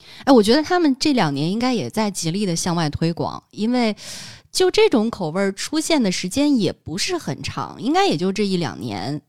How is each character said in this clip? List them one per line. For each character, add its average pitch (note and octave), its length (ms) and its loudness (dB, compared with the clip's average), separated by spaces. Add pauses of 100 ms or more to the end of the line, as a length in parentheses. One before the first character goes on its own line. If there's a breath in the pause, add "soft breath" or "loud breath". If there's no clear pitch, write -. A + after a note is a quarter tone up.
(260 loud breath)
哎， C4+ 60 6
我 A#3 120 8
觉 G#3+ 120 4
得 D#4 60 4
他 F4+ 180 0
们 D4 200 4
这 D4+ 140 0
两 E3+ 200 2
年 D3 180 -2
应 G#3 60 -4
该 B3+ 160 0
也 C#3+ 160 -4
在 G#3 220 -2
极 E3 180 -4
力 G3+ 160 -2
地 F3 100 -2
向 E3+ 200 -2
外 E3 140 0
推 E3 220 -2
广， G2 300 -6 (100)
因 G#3+ 200 -2
为 A#3 240 2 (560 loud breath)
就 F#4 180 2
这 G#4+ 200 4
种 A3+ 200 2
口 E3 220 -6
味 F#3 100 -2
儿 G3 120 2
出 - 260 -4
现 D#4 220 2
的 G3 100 2
时 F3+ 180 -4
间 C#4+ 300 2
也 D#3+ 120 2
不 - 260 -10
是 F4+ 200 -2
很 - 240 -6
长， - 380 -8
应 G#3 120 -2
该 F#4+ 140 2
也 C#4+ 100 2
就 F3 160 0
这 G#3 140 -2
一 F#3+ 120 -2
两 A2 220 -4
年 A2+ 480 -6